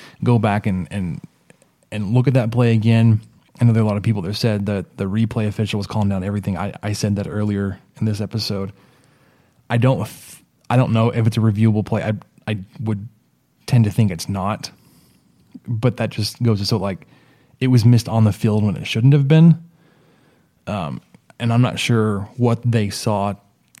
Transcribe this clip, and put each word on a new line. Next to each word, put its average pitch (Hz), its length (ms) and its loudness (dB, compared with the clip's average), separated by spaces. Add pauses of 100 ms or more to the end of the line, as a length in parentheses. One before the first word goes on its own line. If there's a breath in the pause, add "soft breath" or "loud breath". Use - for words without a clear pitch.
(240 loud breath)
go 120 140 4
back 104 300 0
and, 92 240 -2
and, 90 300 -6 (680)
and 107 220 -4
look 123 140 2
at 131 80 2
that 113 160 0
play 117 220 2
again. 113 480 4 (380)
I 117 60 2
know 117 80 6
there 110 80 2
are 107 40 2
a - 20 0
lot 104 100 -2
of 101 60 -4
people 104 200 0
that 101 120 -6
said 104 320 -2
that 98 300 -6
the 101 80 -4
replay 107 420 -2
official 104 320 -4
was 98 80 -6
calling 104 220 -2
down 95 140 -2
everything. 101 320 -4
I, 95 180 -8 (100)
I 104 100 -4
said 104 220 -2
that 101 120 -4
earlier 101 520 -4 (200)
in 113 60 -4
this 104 160 -2
episode. 101 520 -6 (1000 soft breath)
I 120 60 2
don't 113 280 2
th-, - 380 -16 (260)
I 123 60 2
don't 123 180 4
know 113 160 4
if 113 160 0
it's 110 120 0
a - 20 2
reviewable 107 440 2
play. 110 200 -4
I, 107 100 -2 (320)
I 107 140 -4 (220)
would 107 260 -6 (580)
tend 113 200 4
to 104 40 2
think 104 220 0
it's 82 180 -8
not, 98 400 -6 (1000 soft breath)
but 117 300 -2
that 110 140 -6
just - 320 -8
goes 110 160 0
to 101 60 -6
show, 113 120 -2
like, 95 300 -8 (520 soft breath)
it 131 80 -2
was 123 180 4
missed 120 220 4
on 110 180 2
the 101 80 2
field 107 300 0
when 101 120 0
it - 100 -8
shouldn't 131 280 2
have 139 140 2
been. 160 360 6 (1040 soft breath)
Um, 82 340 -6 (380)
and 117 120 -2
I'm 117 120 4
not - 160 -2
sure 107 580 0
what 117 260 2
they 110 280 0
saw 101 420 -2 (460)